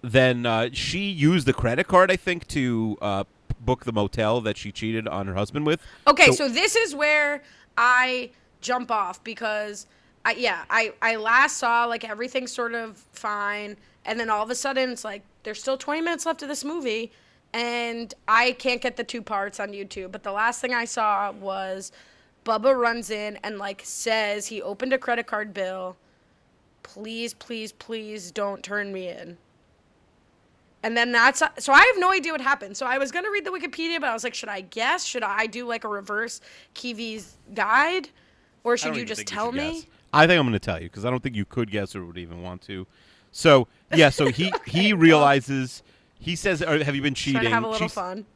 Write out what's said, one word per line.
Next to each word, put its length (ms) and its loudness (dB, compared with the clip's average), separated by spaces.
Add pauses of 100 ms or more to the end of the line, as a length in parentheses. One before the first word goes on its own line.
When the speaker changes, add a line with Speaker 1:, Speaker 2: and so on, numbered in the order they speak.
Speaker 1:
then, 440 4
uh, 260 2
she 280 -4 (100)
used 360 4
the 60 4
credit 340 0
card, 240 6
I 60 4
think, 320 -4
to, 540 0
uh, 220 -2 (360)
book 240 -2
the 80 -4
motel 480 0
that 160 -4
she 160 -12
cheated 340 -4
on 200 -4
her 80 -6
husband 320 -2
with. 140 0 (260)
Speaker 2:
Okay, 200 6
Speaker 1:
So 60 8
Speaker 2:
so 160 0
this 280 0
is 180 0
where 480 0 (340)
I 540 2 (320)
jump 280 -2
off 320 -4
because, 640 -6 (380)
I, 80 2
yeah, 380 -2
I, 220 2 (100)
I 140 2
last 420 4
saw, 260 2
like, 240 -4
everything 380 -6
sort 280 -6
of 220 -8 (160)
fine, 640 -6 (300)
and 120 -4
then 120 -2
all 120 2
of 80 -4
a 40 -2
sudden 360 -2
it's 140 -10
like, 180 -10 (200)
there's 180 -10
still 180 -2
twenty 240 -4
minutes 240 -2
left 160 -4
of 60 -10
this 160 -6
movie, 480 -4 (400)
and 640 -4 (140)
I 240 6
can't 280 -2
get 160 -4
the 80 -6
two 180 -10
parts 380 -6
on 100 -6
YouTube, 420 -12
but 100 -14
the 100 -6
last 300 0
thing 100 -4
I 140 -2
saw 460 -2
was 600 -8 (520)
Bubba 340 4
runs 320 0
in 320 -6
and, 160 -10
like, 260 -8
says 640 -2
he 160 -10
opened 320 -4
a 40 0
credit 280 -2
card 280 -6
bill, 420 -6 (840)
"Please, 520 -10
please, 380 -10
please 580 -12
don't 320 -6
turn 300 -6
me 160 -8
in." 280 -14 (1500)
And 140 -2
then 160 2
that's, 300 4 (160)
so 160 0
I 100 12
have 140 4
no 120 2
idea 220 0
what 80 -4
happened. 360 -4
So 100 -6
I 120 0
was 140 -2
gonna 180 -4
read 140 -4
the 60 -6
Wikipedia, 500 -6
but 100 -2
I 40 -4
was 100 -8
like, 100 -6
"Should 160 -10
I 120 -8
guess? 420 -2
Should 180 -6
I 240 -2
do, 200 -8
like, 180 -6
a 40 -6
reverse 520 -6 (340)
Kiwi's 640 -10 (180)
guide? 540 2 (560)
Or 100 2
Speaker 1:
I 20 0
Speaker 2:
should 120 -4
Speaker 1:
don't 60 -4
Speaker 2:
you 60 -4
Speaker 1:
even 80 -8
Speaker 2:
just 120 -8
Speaker 1:
think 100 -8
you 40 -10
Speaker 2:
tell 180 -2
Speaker 1:
should 40 -8
Speaker 2:
me?" 160 -4
Speaker 1:
guess. 140 -12 (260)
I 140 10
think 140 6
I'm 60 2
gonna 120 0
tell 240 -4
you 80 -12
'cause 160 -12
I 40 0
don't 120 -2
think 140 -8
you 100 -2
could 240 -4
guess 260 -4
or 80 -10
would 140 -14
even 240 -14
want 200 -12
to. 240 -12 (460)
So, 360 8 (260)
yeah, 160 10
so 160 2
he, 260 0
Speaker 2:
<laughs> 20 -4
Okay, 160 -6 (100)
Speaker 1:
he 120 6
Speaker 2:
well, 100 6
Speaker 1:
realizes, 800 6 (360)
he 160 -6
says, 280 0
"Are, 200 2
have 140 -2
you 60 -2
been 120 0
cheating?" 280 0
Speaker 2:
trying 80 2
to 40 4
have 100 2
a 40 -4
little 180 -2
Speaker 1:
She's 80 -8
Speaker 2:
fun. 300 -6 (120)